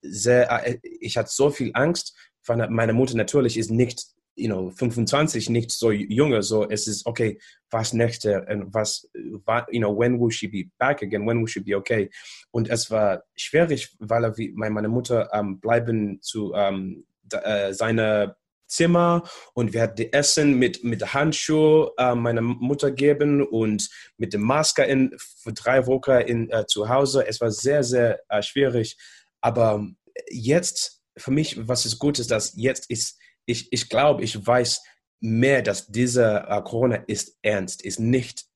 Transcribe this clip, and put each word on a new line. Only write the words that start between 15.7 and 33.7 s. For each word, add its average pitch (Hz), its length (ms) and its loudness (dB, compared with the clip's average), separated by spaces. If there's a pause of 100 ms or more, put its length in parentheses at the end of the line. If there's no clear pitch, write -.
zu, 104 340 -6
ähm, 98 520 -4 (180)
da, - 160 -8
äh, 101 340 -2
seine 107 600 0 (320)
Zimmer 170 540 4 (320)
und 113 180 0
wir 113 100 0
hatten 110 140 0
die - 160 -4
Essen 143 460 4
mit, 123 260 2
mit 107 300 -4
Handschuhe, 156 840 4
äh, 127 180 2
meiner 117 280 0
Mutter 123 480 0
geben 143 520 2
und 110 460 0 (300)
mit 90 160 -6
der 101 60 -2
Maske 139 440 2
in, 131 340 2
für - 360 -14
drei 127 320 2
Wochen 131 260 0
in, 117 380 2
äh, 110 160 0
zu 104 220 -2
Hause. 131 380 2
Es 110 140 -6
war 117 100 0
sehr, 139 320 0
sehr, 120 460 0
äh, 104 140 0
schwierig. 123 540 0 (440)
Aber 113 440 2 (440)
jetzt, 135 720 -2 (160)
für - 140 -8
mich, 139 360 -2
was 123 200 -2
ist 113 120 -6
gut 143 200 0
ist, 117 120 -4
dass 110 240 -2
jetzt 123 360 -2
ist, - 280 -6 (300)
ich, 117 240 -4